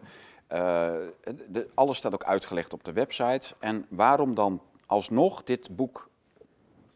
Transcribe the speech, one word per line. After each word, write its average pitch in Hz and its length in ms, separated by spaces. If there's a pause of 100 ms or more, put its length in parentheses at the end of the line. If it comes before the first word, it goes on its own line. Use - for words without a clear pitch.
(480)
Eh, 85 500 (520)
de, 104 240
alles 135 240
staat 104 160
ook 98 100
uitgelegd 95 500
op 80 100
de 85 100
website. 127 680
En 110 300
waarom 131 460
dan 101 260 (240)
alsnog 117 580
dit 120 320
boek - 340 (880)